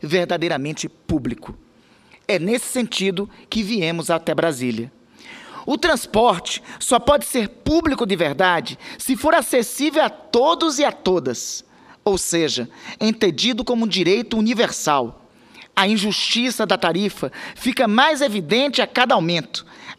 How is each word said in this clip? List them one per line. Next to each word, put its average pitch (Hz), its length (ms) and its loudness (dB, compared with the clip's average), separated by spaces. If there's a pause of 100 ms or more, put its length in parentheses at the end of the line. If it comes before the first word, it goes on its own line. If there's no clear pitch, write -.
verdadeiramente 156 840 -2
público. 123 680 -6 (720)
É 190 120 2
nesse 208 260 0
sentido 196 640 -2 (200)
que 220 120 -2
viemos 170 480 -2
até 165 240 0
Brasília. 127 580 -2 (720)
O 247 120 -2
transporte 233 840 0 (160)
só - 180 2
pode 285 280 2
ser 226 240 -2
público 294 560 0
de 196 100 0
verdade 170 640 0 (180)
se - 180 -2
for 320 200 2
acessível 285 640 0
a 233 80 4
todos 302 720 0
e 285 60 2
a 233 60 2
todas, 139 760 -2 (380)
ou 196 140 2
seja, 131 520 -2 (300)
entendido 220 640 0
como 233 220 0
um - 20 0
direito 202 500 2
universal. 196 840 0 (540)
A 196 120 4
injustiça 220 800 0
da 185 120 2
tarifa 180 540 -2 (220)
fica 254 340 0
mais 269 340 2
evidente 226 600 0
a 196 60 0
cada 254 260 2
aumento, 170 520 -2 (340)